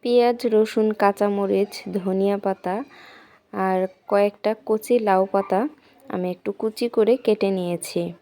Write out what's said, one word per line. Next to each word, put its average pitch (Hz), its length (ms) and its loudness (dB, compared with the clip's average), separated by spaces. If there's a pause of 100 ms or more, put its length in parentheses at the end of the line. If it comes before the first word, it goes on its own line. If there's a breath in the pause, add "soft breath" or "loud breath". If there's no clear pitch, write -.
পেঁয়াজ, 240 360 4 (140)
রসুন, 214 340 2 (140)
কাঁচামরিচ, 202 720 0 (260)
ধনিয়া 190 460 0
পাতা 190 300 -4 (800 loud breath)
আর 190 260 0 (320)
কয়েকটা 202 400 0 (140)
কচি 220 300 0 (120)
লাউ 190 160 4 (100)
পাতা 196 260 0 (460 soft breath)
আমি 180 300 -6
একটু - 140 -10 (100)
কুচি 220 260 -4 (100)
করে 226 180 4 (120)
কেটে 208 320 2
নিয়েছি। 175 440 -4 (200)